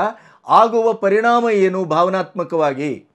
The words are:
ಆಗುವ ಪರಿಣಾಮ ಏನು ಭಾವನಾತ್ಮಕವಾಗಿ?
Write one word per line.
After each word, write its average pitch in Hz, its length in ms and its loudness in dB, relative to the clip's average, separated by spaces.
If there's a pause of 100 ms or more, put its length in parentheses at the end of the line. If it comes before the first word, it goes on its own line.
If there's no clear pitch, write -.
(480)
ಆಗುವ 226 460 2
ಪರಿಣಾಮ 226 560 0
ಏನು 190 360 0
ಭಾವನಾತ್ಮಕವಾಗಿ? 156 1300 -2